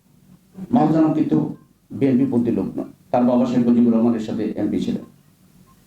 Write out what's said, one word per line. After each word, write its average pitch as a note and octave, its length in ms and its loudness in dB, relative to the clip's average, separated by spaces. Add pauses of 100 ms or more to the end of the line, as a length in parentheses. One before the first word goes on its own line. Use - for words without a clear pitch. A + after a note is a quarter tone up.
(720)
মাহফুজ D#3 260 2
আমান D#3 160 4
কিন্তু - 440 -2 (340)
বিএনপি C3 400 0
পন্থী A#2 200 0
লোক F#2+ 160 -2 (100)
নয়। - 80 -8 (260)
তার B2 140 2
বাবা B2 220 2
শেখ A#2+ 220 0
মুজিবুর A#2 260 4
রহমানের A2+ 260 0
সাথে G#2+ 360 -6
এমপি G#2 240 -2
ছিলেন। - 240 -4 (840)